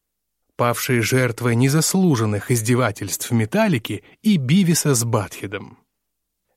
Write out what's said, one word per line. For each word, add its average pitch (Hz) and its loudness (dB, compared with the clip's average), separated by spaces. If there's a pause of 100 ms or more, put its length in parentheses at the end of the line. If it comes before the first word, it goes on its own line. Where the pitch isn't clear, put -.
(580)
павшие 120 0
жертвой 120 0
незаслуженных 135 2
издевательств 113 -2
"Металлики" 120 0 (200)
и 214 4
"Бивиса" 156 2
с 117 0
"Батхедом". 101 -6 (800)